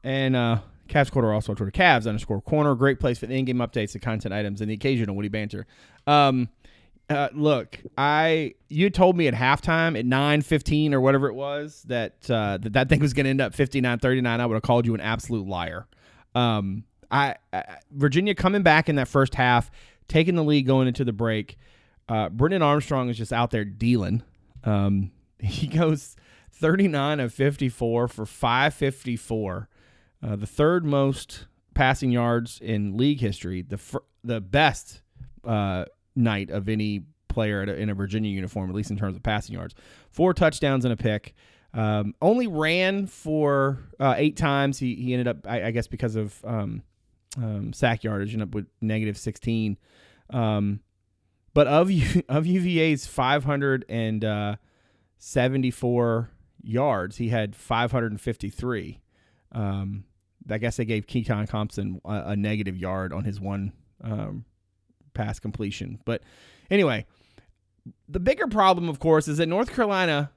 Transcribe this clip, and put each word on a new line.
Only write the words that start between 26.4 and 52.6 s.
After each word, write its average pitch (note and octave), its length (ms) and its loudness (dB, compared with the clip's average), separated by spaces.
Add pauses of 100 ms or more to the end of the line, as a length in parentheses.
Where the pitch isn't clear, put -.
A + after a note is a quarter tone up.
thirty-nine D3+ 720 2
of A#2 120 -4
fifty-four B2 760 0
for A2 160 -8
five B2+ 480 0
fifty-four, A2+ 960 -6 (520)
uh, G#2 140 -6
the G2+ 100 -8
third E3 380 2
most C#3 640 -2 (280)
passing C3 380 2
yards A#2+ 480 0
in G2+ 380 -4
league C3+ 240 0
history, F#2 400 -4
the G2 160 -10
fir-, - 260 -10 (220)
the A#2 160 -4
best, C3+ 640 0 (420)
uh, G2+ 400 -2 (300)
night A2 340 0
of F#2+ 180 -4
any G#2+ 360 -4 (240)
player G#2 340 -2
at G2+ 80 -4
a, F2+ 60 -4
in G#2 160 -4
a - 20 -4
Virginia G2+ 380 -4
uniform, F#2+ 400 -6
at F#2 40 -6
least G#2 140 -4
in G2+ 80 -6
terms F#2+ 180 -4
of F#2 60 -16
passing G#2+ 320 -4
yards. F2 220 -12 (340)
Four F3+ 240 2
touchdowns C#3+ 500 2
and B2 80 0
a A2 60 -2
pick. - 380 -4 (400)
Um, G#2+ 480 -2
only A3+ 240 2
ran F#3 580 0
for, C#3+ 720 0 (220)
uh, C3+ 180 2
eight D3+ 180 2
times. C#3 440 2
He, B2 160 -2
he B2+ 180 -4
ended B2 140 0
up, A2+ 180 -4
I, G2+ 200 -4
I A#2 40 -2
guess, A#2 160 -2
because A2+ 300 -4
of, G#2 280 -6
um, G#2+ 380 -4 (560)
um, A2 340 -6
sack A#2 320 0
yardage, G#2+ 300 -4
ended G#2+ 140 -4
up G#2 80 -10
with G#2 100 -4 (160)
negative A2 340 -2
sixteen. A2 640 -4 (540)
Um, G#2+ 480 0 (760)
but C#3+ 140 8
of E3 240 4
U-, E3+ 340 2
<laughs> - 40 -20
of D3+ 180 2
U F3+ 120 2
V F3 200 2